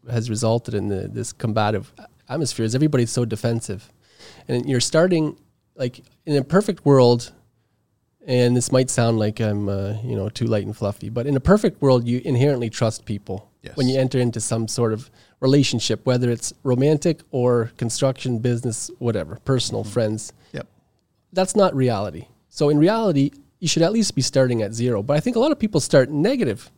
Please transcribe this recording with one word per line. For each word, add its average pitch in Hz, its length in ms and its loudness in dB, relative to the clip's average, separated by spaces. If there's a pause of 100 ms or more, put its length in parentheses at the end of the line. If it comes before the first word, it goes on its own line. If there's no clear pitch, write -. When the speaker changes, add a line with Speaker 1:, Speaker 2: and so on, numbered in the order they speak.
Speaker 1:
has 117 200 -2
resulted 113 460 -2
in 101 140 -2
the, 98 220 -4
this 110 220 -10
combative 107 580 -2 (380)
atmosphere 131 340 -4
is 113 120 -2
everybody's 135 340 2
so 123 160 -2
defensive. 113 680 -6 (560)
And 123 220 -2
you're 127 120 2
starting, 160 540 2 (400)
like, 127 260 -6 (260)
in 147 100 0
a 135 60 2
perfect 185 420 0
world, 123 460 6 (960)
and 123 300 2
this - 140 -2
might 131 180 2
sound 117 300 0
like 110 200 -2
I'm, 104 300 -2
uh, 98 240 -4 (100)
you 113 120 -6
know, 98 140 -4
too - 160 -4
light 107 200 0
and 107 100 -8
fluffy, 107 340 -6
but 120 180 -4
in 143 80 0
a 135 40 0
perfect 196 420 2
world, 127 260 4
you 123 180 -2
inherently 127 440 0
trust - 360 -2
people - 440 -8 (120)
Speaker 2:
Yes. - 160 -20
Speaker 1:
when 127 100 0
you 131 120 2
enter 131 200 0
into 120 200 -2
some 113 280 -4
sort 113 260 -2
of 117 160 -10 (300)
relationship, 131 680 2
whether 123 240 0
it's - 240 -6 (100)
romantic 139 580 0 (100)
or 123 460 0
construction, 127 640 -2
business, 120 600 -4
whatever, 104 440 -4
personal, 113 400 -2
Speaker 2:
Mm-hmm. 101 80 -10
Speaker 1:
friends. 110 420 -4 (200)
Speaker 2:
Yep. - 140 -12 (680)
Speaker 1:
That's 185 220 -2
not 196 200 4
reality. 104 520 -2 (220)
So 147 200 0
in 147 80 4
reality, 170 540 2 (280)
you 175 80 -4
should 160 140 0
at 170 100 4
least 220 220 0
be 139 80 -2
starting 123 400 2
at 104 120 -4
zero. 117 280 -2
But 143 160 0
I - 20 2
think 240 160 -2
a 226 40 0
lot 294 120 2
of 285 60 -2
people 208 220 0
start 131 320 4
negative 165 680 -2